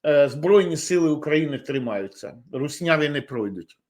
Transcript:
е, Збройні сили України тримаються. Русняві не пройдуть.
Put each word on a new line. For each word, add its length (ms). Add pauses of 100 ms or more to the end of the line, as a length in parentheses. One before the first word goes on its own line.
е, 240
Збройні 480
сили 320
України 500
тримаються. 760 (140)
Русняві 580
не 120
пройдуть. 580 (100)